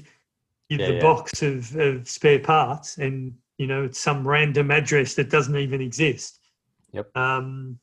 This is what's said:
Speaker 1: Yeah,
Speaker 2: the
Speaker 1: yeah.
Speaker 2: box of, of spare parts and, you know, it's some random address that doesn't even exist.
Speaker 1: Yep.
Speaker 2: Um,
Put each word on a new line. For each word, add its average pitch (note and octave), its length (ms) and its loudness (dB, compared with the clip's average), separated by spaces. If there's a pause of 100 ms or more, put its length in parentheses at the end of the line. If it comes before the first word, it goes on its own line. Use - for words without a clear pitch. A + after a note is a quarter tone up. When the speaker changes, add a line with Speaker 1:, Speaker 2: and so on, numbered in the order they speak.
(680)
Speaker 1:
Yeah, C#3 180 -2
Speaker 2:
the F2 80 2
Speaker 1:
yeah. E3 60 -2
Speaker 2:
box D#3+ 420 2
of, C3 320 -4
of C3+ 340 0
spare C#3+ 300 4
parts D3+ 580 0
and, C3+ 360 -6 (240)
you C3+ 100 -4
know, C3+ 160 -2
it's C3 160 -8
some C#3 280 -2
random D3 440 2
address D3 420 2
that - 160 -2
doesn't C#3+ 260 2
even C#3 240 -2
exist. C3 600 -4 (520)
Speaker 1:
Yep. - 240 -10
Speaker 2:
Um, C3 680 -4